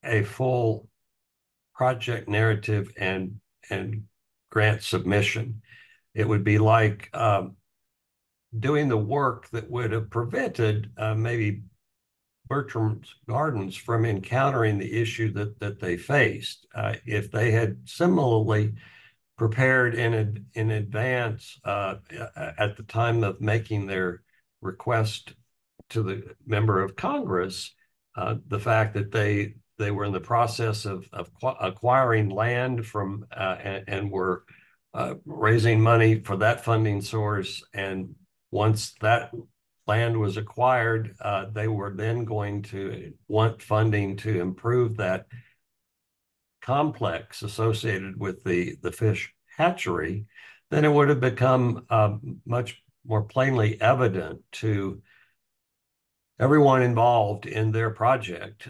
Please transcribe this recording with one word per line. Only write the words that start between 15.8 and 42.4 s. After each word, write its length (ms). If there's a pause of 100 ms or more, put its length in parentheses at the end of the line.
faced. 760
Uh, 200 (100)
if 260
they 200
had 340
similarly 880 (640)
prepared 580
in 200
ad-, 400
in 160
advance, 960
uh, 300 (600)
at 200
the 60
time 380
of 160
making 480
their 360 (400)
request 720 (560)
to 120
the 320 (120)
member 360
of 140
Congress, 800 (420)
uh, 200 (100)
the 120
fact 360
that 180
they, 440 (200)
they 140
were 160
in 60
the 80
process 640
of, 260
of 220
qu-, 140 (120)
acquiring 680
land 560
from, 440
uh, 320
and, 260
and 220
were, 340 (500)
uh, 220 (100)
raising 520
money 400
for 200
that 260
funding 380
source. 600 (120)
And 400 (360)
once 520
that 280 (560)
land 320
was 200
acquired, 840
uh, 320
they 160
were 260
then 300
going 380